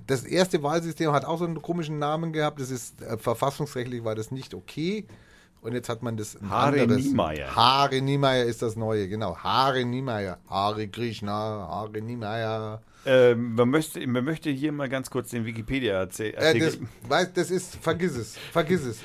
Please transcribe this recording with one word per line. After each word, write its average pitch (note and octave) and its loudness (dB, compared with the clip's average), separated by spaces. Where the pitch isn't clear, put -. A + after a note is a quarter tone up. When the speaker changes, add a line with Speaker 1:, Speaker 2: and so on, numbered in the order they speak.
Speaker 1:
das C3 0
erste F3 2
Wahlsystem D#3+ 0
hat C#3+ 4
auch D#3+ -2
so F3 -2
einen E3 -4
komischen D#3+ -4
Namen D#3 -2
gehabt. D3+ -2
Das C3 -6
ist, - -8
äh, A#2 -6
verfassungsrechtlich B2+ -2
war A2 -2
das - -6
nicht C3 -10
okay. E3 -6
Und A2+ -8
jetzt A#2+ -4
hat A#2 -4
man A2+ -4
das G#2+ -8
ein G2+ -6
Speaker 2:
Hare C3+ 4
Speaker 1:
anderes. B2 4
Speaker 2:
Niemeyer. D#2 0
Speaker 1:
Hare C3 6
Niemeyer C3+ 4
ist A#2 -2
das A2 0
neue, A2 0
genau. G2+ -4
Hare B2+ 2
Niemeyer. A#2+ -4
Hare G#2 -2
Krishna, G#2 -6
Hare G#2+ -6
Niemeyer. A2 -6
Speaker 2:
Ähm, B2 6
man A#2+ 6
möchte, D#3 0
man B2 0
möchte D#3 -4
hier C#3+ -2
mal C#3+ -4
ganz C3 -4
kurz B2 -4
den A#2 -4
Wikipedia-Artikel A2 -2
Speaker 1:
Äh, D#3 4
das, D#3 2
weiß, F3+ 2
das E3+ 0
ist, F3+ -2
vergiss E3 -2
es, A2 -8
vergiss E3 0
es. A2+ -6